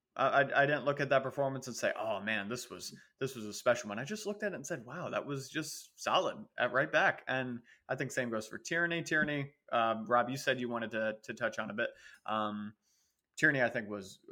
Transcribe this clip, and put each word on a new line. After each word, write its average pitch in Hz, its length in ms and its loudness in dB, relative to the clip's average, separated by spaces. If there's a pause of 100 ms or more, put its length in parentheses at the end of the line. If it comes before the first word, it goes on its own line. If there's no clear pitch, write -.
(200)
I, 131 80 4
I, 135 360 4
I - 20 4
didn't 143 200 2
look 143 140 2
at 143 100 0
that 135 140 6
performance 135 440 -2
and 120 80 -6
say, - 240 0
"Oh, 107 200 -2
man, 101 300 -2
this 120 200 -6
was, 90 240 -10 (260)
this 131 160 -4
was 110 100 -8
a 104 80 -8
special 117 360 2
one." 104 100 -4
I 123 40 -4
just 208 240 -6
looked 208 160 -4
at 202 80 -2
it 170 40 -6
and 143 100 -10
said, 139 200 -6
"Wow, 135 240 -8
that 107 160 -2
was 139 240 -6
just - 460 -8
solid 143 420 2 (220)
at 123 140 2
right 151 180 2
back." 165 360 4
And 127 320 0 (280)
I 131 80 0
think 135 160 -2
same 123 180 0
goes 110 180 -2
for 110 100 -10
Tierney. 170 440 0
Tierney, 147 500 2 (200)
uh, 113 240 4 (100)
Rob, 120 240 4
you 135 80 -2
said 131 220 2
you 120 100 -2
wanted 113 220 -2
to, 110 220 0 (100)
to 120 100 -6
touch 113 240 -2
on 110 120 -4
a 104 40 -6
bit. 110 160 0 (360)
Um, 104 480 -2 (640)
Tierney, 143 240 0
I 117 80 2
think, 110 200 -6
was, 101 300 -10 (120)